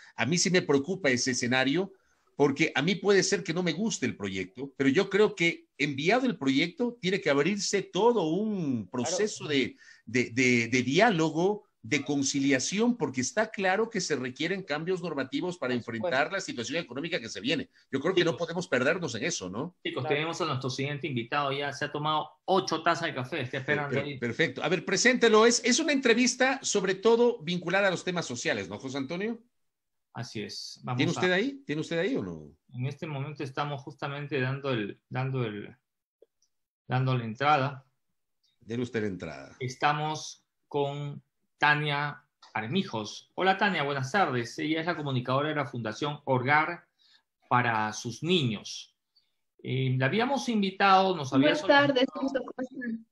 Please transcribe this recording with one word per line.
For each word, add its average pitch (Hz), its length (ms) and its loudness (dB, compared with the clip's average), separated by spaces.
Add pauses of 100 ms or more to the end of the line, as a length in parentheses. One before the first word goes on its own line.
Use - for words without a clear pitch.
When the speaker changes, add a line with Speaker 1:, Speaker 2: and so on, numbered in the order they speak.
(160)
Speaker 1:
a 117 100 0
mí 160 100 2
sí 175 140 2
me 180 120 4
preocupa 139 480 2
ese 123 200 0
escenario, 131 640 0 (440)
porque 143 380 2
a 131 80 2
mí 180 140 0
puede 190 260 4
ser 190 200 0
que 156 120 -6
no 180 80 -2
me 175 100 0
guste 185 340 -2
el 92 100 -4
proyecto, 98 600 -8
pero 135 140 4
yo 190 180 4
creo 202 260 4
que 170 340 0 (100)
enviado 151 480 2
el 220 100 0
proyecto 170 640 0
tiene 185 200 0
que 151 100 0
abrirse 185 520 2
todo 214 460 2
un 165 600 -2
proceso 180 560 -2
Speaker 2:
Claro. 151 80 -2
Speaker 1:
de, 127 220 0 (280)
de, 117 260 0
de, 120 380 2
de 123 140 2
diálogo, 165 800 2 (160)
de 139 240 -2
conciliación, 143 920 0
porque 127 240 -4
está 214 300 -2
claro 202 400 0
que 202 100 -4
se 156 160 -2
requieren 147 460 -4
cambios 165 400 -4
normativos 156 560 -4
para 127 160 -2
Speaker 2:
Por 123 80 -2
supuesto. 113 240 -6
Speaker 1:
enfrentar 156 260 2
la 196 80 -2
situación 135 420 -6
económica 165 380 -6
que 113 80 -12
se 101 120 -10
viene. 127 280 -2 (240)
Yo 131 80 -2
creo 165 140 0
que 180 80 4
Speaker 3:
Sí. - 20 4
Speaker 1:
no 165 120 0
podemos 170 300 -6
perdernos 139 480 0
en 110 100 -6
eso, 95 260 -4
¿no? 127 340 -8
Speaker 3:
Chicos, 160 180 -4
Speaker 2:
Claro. 147 140 0
Speaker 3:
tenemos 160 240 -4
a 175 60 0
nuestro 131 240 -2
siguiente 135 360 -4
invitado 139 460 -2
ya. 139 200 -4
Se 135 120 -6
ha 143 80 -6
tomado 151 360 -2 (180)
ocho 180 360 2
tazas 165 260 0
de 143 60 -6
café. 135 280 -6
Está 127 160 -4
esperando 147 320 -2
Speaker 1:
Per-, 117 140 0
Speaker 3:
ahí. 143 140 -8
Speaker 1:
perfecto. 127 440 -2
A 147 60 0
ver, 170 160 0
preséntelo. 214 640 6
Es, 233 180 4
es 240 140 2
una 311 140 2
entrevista 254 680 2
sobre 190 340 0
todo 233 460 4
vinculada 180 460 0
a - 40 4
los 165 100 -4
temas 175 240 -4
sociales, 117 420 -2
¿no, 85 100 -10
José 135 180 -8
Antonio? 180 440 -4 (760)
Speaker 3:
Así 117 280 -8
es. - 420 -12
Vamos 127 120 -4
Speaker 1:
¿Tiene 156 140 2
usted 180 220 2
Speaker 3:
a - 20 2
Speaker 1:
ahí? 247 320 -2
¿Tiene 147 140 -4
usted 165 180 -4
ahí 202 160 -2
o 170 80 -2
no? 80 260 -10 (240)
Speaker 3:
En 127 140 -6
este 147 180 -8
momento 147 380 -8
estamos 143 400 -4
justamente 143 580 -6
dando 135 300 -2
el, 107 380 -4
dando 131 360 -2
el, 104 320 -8 (1080)
dando 127 320 0
la 117 60 -4
entrada. 139 600 0 (760)
Speaker 1:
Dele 117 240 -6
usted 120 180 -4
la 107 60 -2
entrada. 76 500 -10
Speaker 3:
Estamos 151 880 0 (240)
con 143 540 -4 (360)
Tania 147 640 0 (300)
Armijos. 113 800 -4
Hola, 190 240 2
Tania, 185 240 0
buenas 139 300 -4
tardes. 139 460 0
Ella 156 220 -2
es 160 60 -4
la 170 100 -2
comunicadora 135 520 -2
de 156 80 -4
la 143 100 0
Fundación 131 600 -6
Orgar 147 600 2 (640)
para 117 440 2
sus 117 300 -10
niños. 147 720 -2 (680)
Eh, 131 360 -2
la 131 80 2
habíamos 240 420 0
invitado, 190 680 4
nos 139 160 -4
había - 160 6
Speaker 4:
Buenas - 180 2
tardes, 277 480 6
Speaker 3:
solicitado 262 300 -2
Speaker 4:
¿cómo - 240 -8
están? 240 440 -8